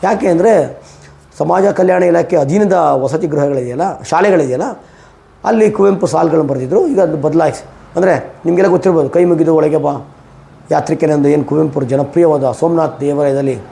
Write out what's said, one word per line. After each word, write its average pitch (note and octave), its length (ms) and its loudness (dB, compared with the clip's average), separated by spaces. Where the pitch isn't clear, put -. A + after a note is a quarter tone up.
ಯಾಕೆ G3+ 240 0
ಅಂದರೆ, F3 540 2
ಸಮಾಜ F3+ 280 0
ಕಲ್ಯಾಣ F3+ 360 2
ಇಲಾಖೆ E3+ 340 2
ಅಧೀನದ F3+ 360 2
ವಸತಿ D3 540 0
ಗೃಹಗಳಿದೆಯಲ್ಲ, C#3+ 760 -4
ಶಾಲೆಗಳಿದೆಯಲ್ಲ, D#3+ 640 0
ಅಲ್ಲಿ G#3+ 260 2
ಕುವೆಂಪು G3 360 0
ಸಾಲುಗಳನ್ನು D#3 400 0
ಬರೆದಿದ್ರು. C3+ 400 0
ಈಗ C#4 140 0
ಅದು D#3+ 160 0
ಬದಲಾಯಿಸಿ, D3+ 480 -2
ಅಂದರೆ, F3 380 0
ನಿಮಗೆಲ್ಲ F3 260 2
ಗೊತ್ತಿರ್ಬೋದು, F3 380 2
"ಕೈ E3+ 160 2
ಮುಗಿದು E3 300 2
ಒಳಗೆ D#3 220 2
ಬಾ C#3+ 380 -4
ಯಾತ್ರಿಕನೆಂದು" D3+ 580 0
ಏನು D3 160 2
ಕುವೆಂಪು D3 380 -2
ಜನಪ್ರಿಯವಾದ C#3 720 0
ಸೋಮನಾಥ್ D#3+ 480 -2
ದೇವಾಲಯದಲ್ಲಿ C#3 580 -2